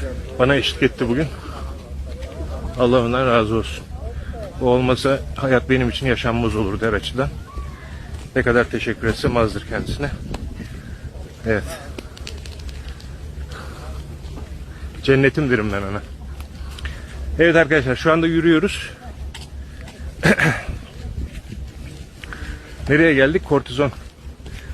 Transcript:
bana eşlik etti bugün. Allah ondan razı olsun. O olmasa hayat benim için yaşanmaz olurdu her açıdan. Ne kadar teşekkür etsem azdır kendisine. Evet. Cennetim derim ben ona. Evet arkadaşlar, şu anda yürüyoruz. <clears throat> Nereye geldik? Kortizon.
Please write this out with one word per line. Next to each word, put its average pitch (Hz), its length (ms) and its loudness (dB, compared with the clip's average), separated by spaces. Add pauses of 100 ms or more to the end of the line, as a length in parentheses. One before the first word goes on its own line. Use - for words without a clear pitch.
(400)
bana 135 160 6
eşlik - 280 2
etti 123 260 2
bugün. 139 180 2 (1500)
Allah 123 200 6
ondan 123 260 2
razı 113 300 4
olsun. - 280 -2 (800)
O 131 40 2
olmasa 127 540 4 (160)
hayat 127 340 2
benim 127 200 4
için 135 180 -2
yaşanmaz 113 480 2
olurdu 107 300 0
her 110 80 2
açıdan. 127 360 0 (1040)
Ne 131 80 4
kadar 120 200 6
teşekkür 113 440 -2
etsem 120 300 2
azdır 107 320 2
kendisine. 123 400 -4 (1400)
Evet. 110 180 2 (3500)
Cennetim 135 480 4
derim 107 220 2
ben 101 80 -2
ona. 98 200 -4 (1400)
Evet 165 160 8
arkadaşlar, 143 400 6
şu 160 160 4
anda 165 160 6
yürüyoruz. 165 640 4 (1300)
<clears throat> - 40 4 (2500)
Nereye 156 240 8
geldik? 139 320 6
Kortizon. 135 460 2 (840)